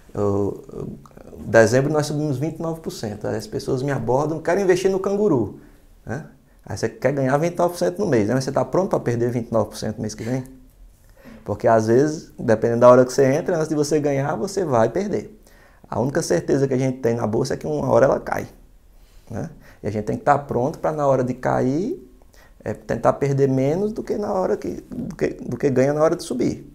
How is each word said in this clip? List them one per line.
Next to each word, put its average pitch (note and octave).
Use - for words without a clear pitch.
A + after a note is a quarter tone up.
Eu, G2+
eu -
dezembro B2
nós D3+
subimos D3
vinte D#3
e -
nove E3
por G3
cento. G#2+
Aí G#2+
as G#2+
pessoas C3
me C#3+
abordam, C3+
"Quero F3
investir F#3+
no F#3+
Canguru", G3
né? C3
Aí G2
você A2+
quer -
ganhar C#3
vinte E3+
e -
nove F3
por -
cento F3
no G3+
mês, A2+
né? A2+
Mas C3+
você C#3
tá C3
pronto F#3
pra E3
perder A#2+
vinte A#2+
e -
nove A2
por -
cento A2
mês G#2+
que -
vem? B2+
Porque G#2
às A2+
vezes, C#3+
dependendo A#2
da B2
hora B2
que B2+
você C#3
entra, C#3
antes D#3
de D#3+
você D3+
ganhar, C#3+
você G3
vai A#2
perder. -
A -
única D3+
certeza E3
que C3+
a B2+
gente C3
tem A#2
na A#2
bolsa C3+
é E3+
que -
uma D3
hora A#2
ela C#3+
cai, -
né? G#2+
E -
a G2+
gente G#2+
tem B2
que -
tá C#3+
pronto C#3
pra D#3+
na D3+
hora C3+
de B2
cair, C3+
é, G#2+
tentar A#2+
perder C#3
menos C3+
do -
que -
na G#3
hora F#3
que, -
do -
que, -
do -
que C#3+
ganha C3+
na D3+
hora E3
de E3+
subir, -